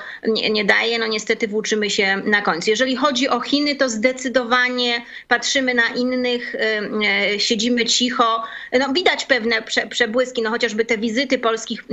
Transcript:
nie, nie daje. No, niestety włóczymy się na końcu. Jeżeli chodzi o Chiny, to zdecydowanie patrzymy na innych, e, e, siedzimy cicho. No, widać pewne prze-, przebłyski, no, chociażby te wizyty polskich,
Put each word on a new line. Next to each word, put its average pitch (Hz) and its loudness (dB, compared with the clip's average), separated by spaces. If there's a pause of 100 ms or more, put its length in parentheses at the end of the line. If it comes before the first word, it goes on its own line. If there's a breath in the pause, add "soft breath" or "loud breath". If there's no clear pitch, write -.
(280 loud breath)
nie, 214 0
nie 214 0
daje. 214 2
No, 226 0
niestety 220 -2
włóczymy 208 -2
się 196 2
na 208 2
końcu. 185 0
Jeżeli 254 2
chodzi 269 2
o 240 2
Chiny, 285 0
to 277 0
zdecydowanie 247 0 (260 loud breath)
patrzymy 247 0
na 233 2 (100)
innych, 247 -2
e, - -6 (760)
e, 202 -2
siedzimy 240 2
cicho. 226 2 (300 loud breath)
No, 269 2
widać 294 0
pewne 233 0
prze-, 226 -4
przebłyski, 247 0
no, 220 0
chociażby 226 0
te 226 0
wizyty 247 0
polskich, 226 -2